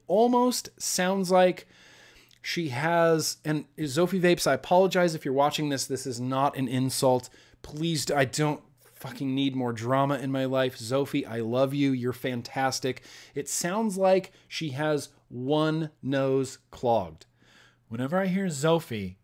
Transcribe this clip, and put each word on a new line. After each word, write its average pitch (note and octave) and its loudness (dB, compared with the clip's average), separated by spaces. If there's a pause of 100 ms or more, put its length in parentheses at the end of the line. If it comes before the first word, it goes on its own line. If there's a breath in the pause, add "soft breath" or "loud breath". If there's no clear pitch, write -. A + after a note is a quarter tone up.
almost A#3+ 2 (120)
sounds F#3 -2
like F#3 4 (760 loud breath)
she E3+ -4
has, E3 2
and D3+ -2 (200)
Zophie F3 2
Vapes, F3 4
I C#3+ 4
apologize F3+ 2
if D#3 -8
you're C#3 -2
watching D3 2
this. C#3 -2
This C3+ -6
is A#2+ -6
not C3+ 0
an C3+ -2
insult. B2+ 2 (320 soft breath)
Please, D3+ -4
d-, - -2
I C#3+ 4
don't D3+ -2 (200)
fucking C3 -8
need C3+ 0
more B2 -2
drama C3+ 0
in C3+ -4
my C3+ -2
life. C3 -2
Zophie, C3+ -2
I A2+ -6
love B2+ 0
you. C#3+ 2
You're B2 -2
fantastic. B2+ -4 (320 loud breath)
It - -8
sounds G3 -4
like F#3+ 4 (160 soft breath)
she - -6
has D3+ -2 (180)
one D#3 0 (120)
nose C3+ 0 (120)
clogged. G2 -2 (640 soft breath)
Whenever C3 -4
I F#3+ 0
hear F#3+ -2
Zophie, C3+ -2